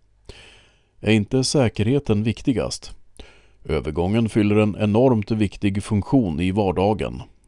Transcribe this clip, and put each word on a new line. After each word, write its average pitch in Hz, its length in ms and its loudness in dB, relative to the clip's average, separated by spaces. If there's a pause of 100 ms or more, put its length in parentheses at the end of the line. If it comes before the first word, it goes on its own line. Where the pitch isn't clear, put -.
(1000)
Är 104 100 0
inte 110 320 2
säkerheten 117 800 0
viktigast? 107 680 -4 (720)
Övergången 85 640 -2
fyller 104 260 2
en 107 240 2
enormt 107 520 2
viktig 104 520 -2
funktion 101 560 0
i 92 120 0
vardagen. 92 720 0 (260)